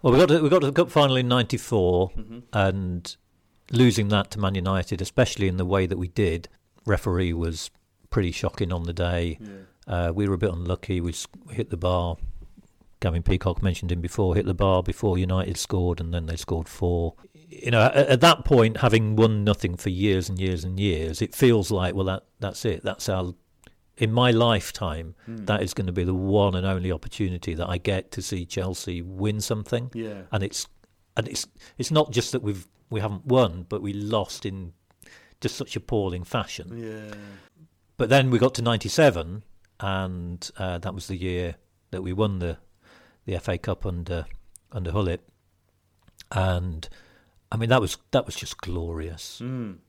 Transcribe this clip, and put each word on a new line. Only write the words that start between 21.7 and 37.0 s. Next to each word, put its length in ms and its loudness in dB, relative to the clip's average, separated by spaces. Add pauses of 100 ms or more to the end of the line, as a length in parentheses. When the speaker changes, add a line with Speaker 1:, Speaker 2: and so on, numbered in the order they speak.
Speaker 1:
like, 240 0
well, 120 0
that, 180 -4 (160)
that's 240 -8
it. 180 -2
That's 260 -6
our, 260 -2 (640)
in 160 2
my 200 4
lifetime, 840 0 (120)
Speaker 2:
Hmm. 180 -12
Speaker 1:
that 180 0
is 100 -4
gonna 200 -4
be 100 0
the 120 0
one 420 2
and 100 -2
only 240 -2
opportunity 640 -4
that 140 -4
I 100 -2
get 340 -4
to 100 -8
see 220 -6
Chelsea 580 -6
win 380 -4
something. 540 -4
Speaker 2:
Yeah. 280 -10 (100)
Speaker 1:
And 100 0
it's, 240 -6 (500)
and 120 -4
it's, 180 -8 (320)
it's 140 -4
not 180 2
just 220 0
that 100 -4
we've, 240 -6 (240)
we 100 -4
haven't 260 -6
won, 420 2
but 140 -6
we 100 -6
lost 540 -4
in 260 -10 (680)
just 140 -2
such 220 -8
appalling 480 -2
fashion. 520 -8
Speaker 2:
Yeah. 380 -12 (840)